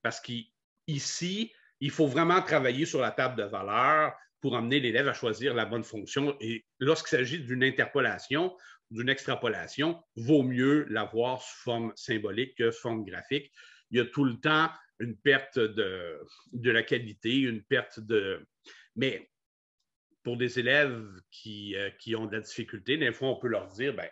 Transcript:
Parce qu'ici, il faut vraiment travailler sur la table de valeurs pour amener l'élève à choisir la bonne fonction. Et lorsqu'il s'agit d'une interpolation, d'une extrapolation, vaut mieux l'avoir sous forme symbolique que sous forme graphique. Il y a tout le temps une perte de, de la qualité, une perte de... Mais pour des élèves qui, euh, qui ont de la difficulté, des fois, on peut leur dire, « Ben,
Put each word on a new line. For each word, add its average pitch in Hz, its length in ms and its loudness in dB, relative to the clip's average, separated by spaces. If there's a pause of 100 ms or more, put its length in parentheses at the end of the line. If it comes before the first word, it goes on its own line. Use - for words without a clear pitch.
Parce 117 180 -2
qu'ici, 160 1300 -6 (260)
il 143 140 -4
faut 151 160 4
vraiment 170 340 4
travailler 135 440 2
sur 139 140 0
la 113 120 0
table 127 240 -2
de 110 80 0
valeurs 113 720 2 (260)
pour 123 160 0
amener 120 240 2
l'élève 123 260 2
à 123 80 0
choisir 120 400 -2
la 113 100 2
bonne 110 200 -4
fonction. 139 560 -2
Et 113 260 -6 (140)
lorsqu'il 151 360 2
s'agit 127 220 0
d'une 127 240 -2
interpolation, 131 920 0 (340)
d'une 117 180 -4
extrapolation, 135 960 -2 (140)
vaut 131 260 6
mieux 131 460 4
l'avoir 110 520 0
sous - 220 -18
forme 113 320 -2
symbolique 110 640 -4
que 117 160 2
sous - 80 -8
forme 113 240 -4
graphique. 98 480 -6 (400)
Il 117 60 2
y - 20 4
a 117 60 2
tout 139 180 0
le 117 160 0
temps 156 280 4 (300)
une 117 180 -6
perte 139 440 2
de, 95 580 -2 (320)
de 120 220 0
la 113 100 6
qualité, 117 540 -2
une 120 260 0
perte - 380 -2
de... 98 440 0 (520)
Mais 120 340 -2 (960)
pour 123 120 -4
des 120 220 -2
élèves 123 500 0 (220)
qui, 104 460 -10
euh, 98 140 -4 (100)
qui 113 160 -4
ont 110 100 -4
de 101 60 -8
la 110 80 -4
difficulté, 120 580 -4
des 131 140 2
fois, 131 160 -2
on 123 100 0
peut 123 100 -2
leur 104 200 -2
dire, « 123 280 -4
Ben, 85 160 -8